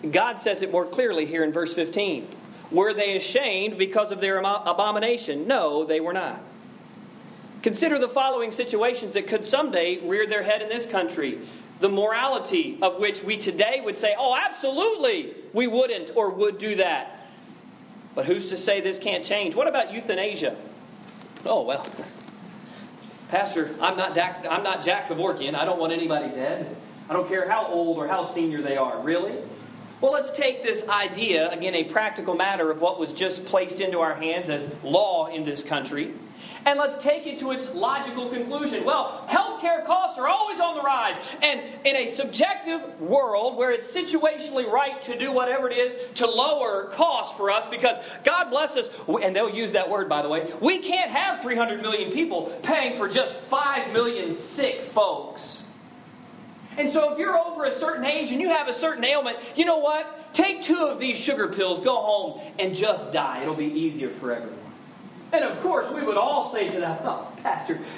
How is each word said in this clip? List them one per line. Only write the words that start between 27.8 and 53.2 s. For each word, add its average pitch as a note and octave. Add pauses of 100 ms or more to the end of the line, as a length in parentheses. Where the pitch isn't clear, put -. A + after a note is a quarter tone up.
or D3+
how F3+
senior D#3+
they C#3
are. C3
Really? F3 (680)
Well, C4+
let's C#4
take B3+
this G#3+
idea, G3
again, F3
a D#3+
practical F#3
matter F3
of D#3
what F3
was D3+
just F#3
placed F#3
into F3+
our D#3
hands D#3+
as C#3+ (100)
law F3
in D#3+
this C#3+
country, C#3+ (500)
and C#4+
let's C#4+
take D4
it C#4+
to C4
its -
logical B3+
conclusion. B3
Well, -
healthcare E4+
costs F4+
are C4
always G4
on E4+
the D4
rise, B3 (260)
and C#4 (240)
in C#4
a B3
subjective D#4
world A#3
where B3
it's A#3
situationally D4+
right C#4
to A#3+
do C4+
whatever B3+
it A#3+
is B3 (200)
to A#3+
lower A#3+
costs D4+
for G3
us, G#3+
because A#3+ (260)
God E4+
bless C#4+
us, A3+ (340)
and F#3
they'll G#3+
use G#3+
that F#3+
word, F#3+
by D3
the D3
way, D#3+ (120)
we F4
can't F4+
have F4
three A#3+
hundred A3
million G#3
people F#3
paying A#3+
for G#3
just -